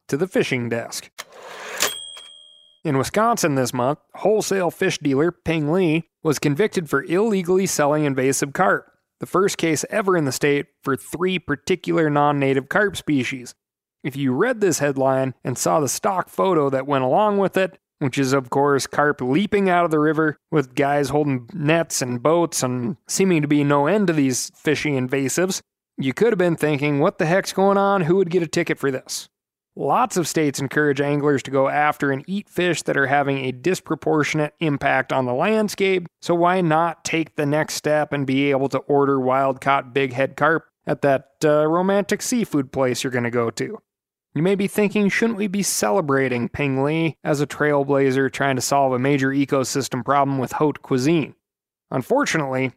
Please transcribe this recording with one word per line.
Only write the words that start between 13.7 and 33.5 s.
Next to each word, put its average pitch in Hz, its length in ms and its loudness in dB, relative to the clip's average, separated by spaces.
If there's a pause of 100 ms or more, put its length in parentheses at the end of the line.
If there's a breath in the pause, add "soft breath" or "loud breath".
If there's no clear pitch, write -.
If 131 120 -6
you 139 160 0
read 214 300 0
this 180 160 2
headline 135 560 0 (100)
and 127 140 -4
saw 170 220 2
the 135 100 0
stock 190 400 -2
photo 175 400 2
that 131 160 -2
went 139 200 0
along 202 340 2
with 190 180 0
it, 185 220 -2 (200)
which 143 200 -2
is, 131 120 0
of 135 200 0
course, 139 340 2
carp 147 360 0
leaping 190 500 0
out 175 120 2
of 170 60 0
the 156 80 0
river 151 400 0 (140)
with 131 240 -2
guys 143 340 0
holding 139 420 -2
nets 165 480 -2
and 123 220 -4
boats 165 400 0
and 127 340 -2 (120)
seeming 185 340 2
to 143 60 -2
be 147 160 2
no 143 240 2
end 202 180 2
to 170 80 0
these 135 400 0
fishy 151 380 -2
invasives, 139 680 -2 (360)
you 135 160 -2
could 233 180 2
have 208 60 0
been 175 180 2
thinking, 147 440 0
"What 180 180 2
the - 80 0
heck's 185 280 0
going 196 220 2
on? 196 260 2
Who 170 160 2
would 185 120 2
get 175 140 0
a 160 40 -4
ticket 165 300 -2
for 139 140 -2
this?" - 380 -10 (460)
Lots 196 400 0
of 170 120 -2
states 151 320 0
encourage 143 420 0
anglers 143 400 2
to - 80 -12
go 135 200 2
after 147 420 0
and 135 160 -4
eat 196 220 -6
fish 175 340 -2
that 147 140 0
are 139 100 2
having 139 320 2
a 131 120 -4